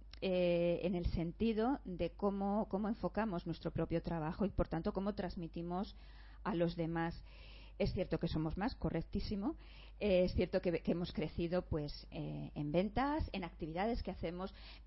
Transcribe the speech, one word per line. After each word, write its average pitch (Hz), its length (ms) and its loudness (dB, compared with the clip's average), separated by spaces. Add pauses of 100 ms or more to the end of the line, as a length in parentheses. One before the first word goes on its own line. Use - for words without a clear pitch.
(220)
eh, 175 600 4
en 196 100 2
el 175 140 2
sentido 220 760 2
de 175 260 -2
cómo, 202 580 2
cómo 208 180 0
enfocamos 202 600 0
nuestro 165 240 -2
propio 165 320 2
trabajo 170 420 0
y, 202 40 2
por - 180 2
tanto, 165 260 0
cómo 202 220 0
transmitimos 175 800 -4 (480)
a - 100 0
los 170 220 4
demás. 165 400 0 (640)
Es 196 160 2
cierto 180 260 2
que 170 80 0
somos 156 300 0
más, 208 180 -2
correctísimo. 196 800 -2 (440)
Eh, 185 260 6
es 180 80 2
cierto 185 280 2
que, 170 200 0
que - 100 0
hemos 170 220 0
crecido, 175 500 0
pues, - 480 -4
eh, 151 420 -6
en 147 180 -2
ventas, 240 600 2
en 190 100 -2
actividades 185 600 -2
que 185 80 -4
hacemos. 180 420 -4 (340)